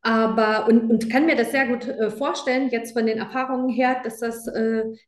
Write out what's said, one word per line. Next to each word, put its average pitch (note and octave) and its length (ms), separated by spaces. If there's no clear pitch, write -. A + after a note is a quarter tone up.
aber, A3 600
und, A3+ 240
und - 200
kann C#4+ 160
mir D4 100
das A3+ 160
sehr C4+ 160
gut, A#3+ 180
äh, A3 240
vorstellen, C4+ 600
jetzt A3+ 220
von A3+ 140
den A3 120
Erfahrungen B3+ 500
her, B3+ 340
dass A3+ 160
das, A3+ 300
äh, A3+ 340